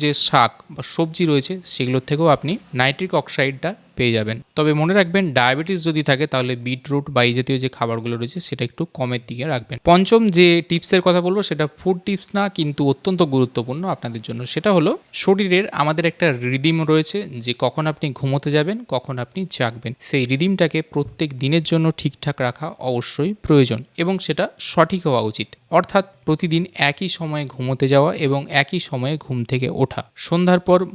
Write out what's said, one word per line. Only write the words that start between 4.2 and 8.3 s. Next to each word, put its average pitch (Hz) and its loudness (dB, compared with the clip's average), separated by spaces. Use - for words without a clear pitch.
তবে 151 2
মনে 156 2
রাখবেন, 190 2
ডায়াবেটিস 147 2
যদি 156 0
থাকে 143 0
তাহলে 127 -2
বিটরুট 139 -4
বা 123 4
এই 120 2
জাতীয় 131 0
যে 131 -2
খাবারগুলো 117 -4
রয়েছে 120 -8